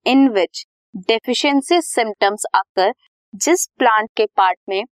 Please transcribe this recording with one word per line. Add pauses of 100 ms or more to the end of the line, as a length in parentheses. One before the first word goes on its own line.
in
which (460)
deficiency (160)
symptoms (160)
occur, (420)
जिस (120)
प्लांट
के
पार्ट (100)
में